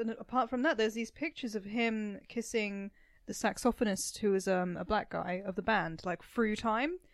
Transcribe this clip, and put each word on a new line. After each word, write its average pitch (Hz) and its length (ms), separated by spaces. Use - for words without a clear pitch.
then 226 140
apart 233 280
from 247 140
that, 302 140
there's 220 180
these 226 160
pictures 269 460
of 196 80
him 214 640
kissing 202 640
the 202 60
saxophonist 214 880
who 214 120
was, 190 160
um, 180 300
a 180 80
black 202 260
guy 180 340
of 190 120
the 202 60
band, 165 420
like, 180 180
through 220 320
time. 233 440